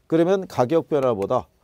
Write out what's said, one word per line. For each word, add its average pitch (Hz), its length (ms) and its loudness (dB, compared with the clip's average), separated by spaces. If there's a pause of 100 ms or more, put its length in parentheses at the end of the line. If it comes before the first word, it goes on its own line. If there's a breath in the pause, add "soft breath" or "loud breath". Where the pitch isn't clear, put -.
그러면 175 400 0
가격 135 420 0
변화보다 123 600 -2 (160 soft breath)